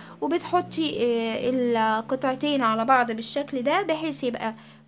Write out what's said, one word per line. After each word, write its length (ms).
وبتحطي، 800
آه، 500
القطعتين 1120
على 220
بعض 260
بالشكل 500
ده، 200
بحيث 420
يبقى 320